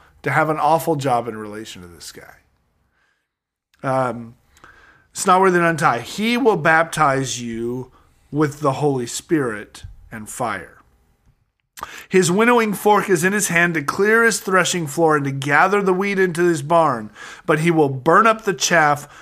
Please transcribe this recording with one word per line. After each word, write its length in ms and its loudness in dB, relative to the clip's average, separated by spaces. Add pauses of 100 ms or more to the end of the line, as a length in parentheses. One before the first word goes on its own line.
(220)
to 80 -6
have 220 0
an 80 -4
awful 360 0
job 320 -2
in 80 -10
relation 460 -14
to 60 -18
this 240 -20
guy." 240 -20 (1500)
Um, 540 -4 (760)
"It's 140 -8
not 160 4
worthy 160 4
to 80 2
untie. 360 0
He 360 -4
will 200 2
baptize 840 0
you 500 -8 (400)
with 280 -2
the 140 0
Holy 340 -2
Spirit 760 -6 (280)
and 180 -14
fire. 460 -8 (1300)
His 220 2
winnowing 420 4
fork 340 2
is 160 0
in 100 2
his 160 -2
hand 260 2
to 80 -2
clear 400 2
his 160 2
threshing 480 0
floor 300 2
and 80 -2
to 60 -4
gather 500 2
the 120 2
wheat 240 -2
into 260 0
his 200 0
barn, 480 0 (340)
but 140 2
he 100 0
will 200 2
burn 360 2
up 200 0
the 80 -2
chaff 540 0 (140)